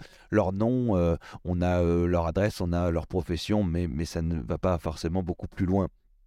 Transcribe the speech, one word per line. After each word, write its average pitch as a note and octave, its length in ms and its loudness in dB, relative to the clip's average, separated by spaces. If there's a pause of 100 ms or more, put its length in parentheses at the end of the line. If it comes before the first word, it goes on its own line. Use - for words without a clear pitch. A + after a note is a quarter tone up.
(320)
leur F#2+ 220 2
nom, A#2 420 0
euh, E2+ 200 4 (280)
on F2 180 -2
a, F2+ 200 2
euh, F2 260 4
leur E2+ 200 2
adresse, F#2 340 0
on F2 100 -2
a F2 200 0
leur E2 160 -2
profession, F#2 560 -2
mais, E2+ 240 0
mais D#2 180 -4
ça E2+ 160 -4
ne E2 200 -2
va D#2 160 -4
pas F2+ 200 0
forcément E2 440 -4
beaucoup F2 260 -6
plus - 180 -2
loin. F#2 240 2 (380)